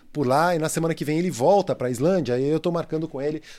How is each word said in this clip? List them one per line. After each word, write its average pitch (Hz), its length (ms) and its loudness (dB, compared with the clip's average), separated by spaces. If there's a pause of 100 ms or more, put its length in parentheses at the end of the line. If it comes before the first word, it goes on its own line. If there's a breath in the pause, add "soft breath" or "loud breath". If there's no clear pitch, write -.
(120 loud breath)
por 143 140 -2
lá, 160 280 4
e 160 40 0
na 151 100 -2
semana 165 260 -2
que 156 100 -6
vem 151 140 0
ele 180 120 0
volta 151 440 2
pra 127 160 -2
Islândia, 127 480 0
e 135 100 0
eu 156 100 2
tô 170 140 -2
marcando 160 340 -4
com 139 140 -10
ele 151 220 -4 (160 loud breath)